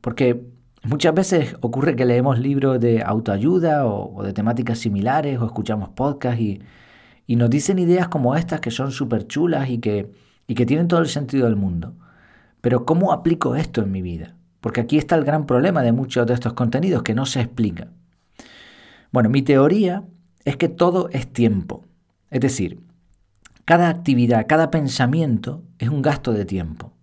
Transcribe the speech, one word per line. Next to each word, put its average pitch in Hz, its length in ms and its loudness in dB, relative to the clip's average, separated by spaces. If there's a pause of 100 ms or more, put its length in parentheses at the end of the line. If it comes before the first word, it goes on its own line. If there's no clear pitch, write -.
Porque 120 440 0 (380)
muchas 147 300 2
veces 170 460 0
ocurre 131 360 -2
que 127 100 0
leemos 123 340 2
libros 135 400 0
de 113 220 4
autoayuda 135 840 0
o, 101 300 -4
o 98 80 -8
de 98 80 -4
temáticas 113 460 -2
similares 123 640 -2
o 117 60 0
escuchamos 107 440 -4
podcasts 131 500 -2
y, 104 220 -2 (640)
y 113 100 0
nos 120 140 4
dicen 151 300 0
ideas 175 280 2
como 135 280 0
estas 170 260 -4
que 117 100 -6
son 131 200 -4
súper 117 360 -4
chulas 147 420 -2
y 120 100 -4
que, 104 320 -4 (340)
y 117 100 -6
que 123 100 2
tienen 156 220 2
todo 170 140 4
el 156 60 0
sentido 135 380 -2
del 110 120 2
mundo. 87 380 -4 (680)
Pero, 120 240 0
¿cómo 175 260 2
aplico 160 440 0
esto 139 260 -2
en 98 100 -2
mi 95 100 -4
vida? 87 340 -10 (260)
Porque 117 200 -4
aquí 143 160 0
está 151 180 2
el 151 100 2
gran 147 200 0
problema 143 360 2
de 120 100 2
muchos 120 360 0
de 123 80 2
estos 120 180 -4
contenidos 131 500 0
que 110 120 -2
no 135 100 -2
se 135 160 -2
explica. 98 480 -4 (1200)
Bueno, 117 180 4
mi 135 120 4
teoría 175 640 4 (420)
es 139 120 -2
que 170 120 0
todo 175 420 0
es - 160 -6
tiempo. 104 580 -2 (440)
Es 135 100 -4
decir, 110 400 -2 (840)
cada 170 240 4
actividad, 120 580 2
cada 160 240 2
pensamiento 139 920 -2 (160)
es 117 100 -2
un 143 120 -2
gasto 135 300 -2
de 104 140 0
tiempo. 82 580 -8